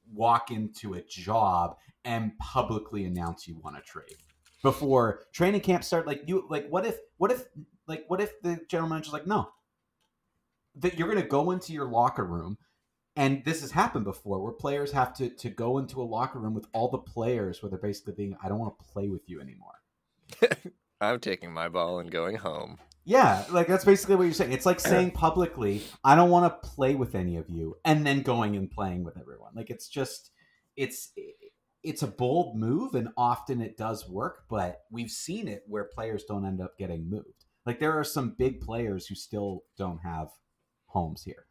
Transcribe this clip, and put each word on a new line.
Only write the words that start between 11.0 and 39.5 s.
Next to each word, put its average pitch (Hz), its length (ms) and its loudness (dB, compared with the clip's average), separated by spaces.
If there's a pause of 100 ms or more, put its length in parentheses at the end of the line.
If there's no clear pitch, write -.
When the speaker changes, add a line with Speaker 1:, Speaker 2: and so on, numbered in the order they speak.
Speaker 1:
gonna 208 180 2
go 151 240 2
into 180 220 -4
your 143 140 -4
locker 120 380 2
room, 87 340 -6 (580)
and 135 280 2
this 156 160 -2
has 135 100 -10
happened 165 340 2
before 98 380 -6
where 113 100 -6
players 143 400 -2
have 127 220 0
to, 127 160 -4
to - 200 -10
go 120 280 0
into 131 220 -6
a 120 40 -4
locker 117 340 -4
room 110 160 -4
with 107 180 -6
all 117 180 0
the 131 80 -2
players 110 640 -2
where 101 80 -8
they're 95 80 -6
basically 101 360 -6
being, 98 280 -6
"I 92 60 -4
don't 101 100 -2
wanna 110 160 -6 (180)
play 101 160 -2
with 92 200 -6
you 82 120 -12
anymore." 67 400 -20 (600)
Speaker 2:
<laughs> - 600 -2
"I'm 117 200 2
taking 90 320 -6
my 82 160 -4
ball 87 300 0
and 85 120 -8
going 85 260 -2
home." - 420 -6 (280)
Speaker 1:
Yeah, 165 440 6
like, 175 160 4
that's 185 180 2
basically 196 320 8
what 180 80 4
you're 170 80 4
saying. 143 200 0
It's - 140 -2
like 180 140 6
Speaker 2:
<clears throat> - 0 -
Speaker 1:
saying 180 320 4
publicly, 156 680 2 (200)
"I 135 140 10
don't 175 140 10
wanna 175 200 8
play 143 440 0
with 127 200 -2
any 90 220 0
of 82 120 -8
you," 82 360 -6
and 151 220 6
then 139 160 2
going 113 340 2
and 95 140 -4
playing 90 340 -4
with 82 140 -10
everyone. 60 360 -20
Like, 117 160 -10
it's - 180 -12
just, - 420 -6 (460)
it's, - 360 -6 (720)
it's 156 180 -6
a 139 60 2
bold 123 480 0
move, 139 380 0
and 113 220 -2
often 120 440 0
it 113 160 -8
does 110 320 -6
work, 101 400 -8
but 90 420 -4
we've 113 200 -8
seen 202 360 -8
it 101 220 -10
where 104 160 -6
players 110 400 -8
don't 98 220 -4
end 95 140 -4
up 92 180 -10
getting 85 300 -6
moved. - 360 -10 (220)
Like, 117 120 -4
there 156 200 2
are 147 60 0
some 131 320 -4
big 127 240 0
players 113 460 -4
who 98 80 -10
still 101 500 -6 (140)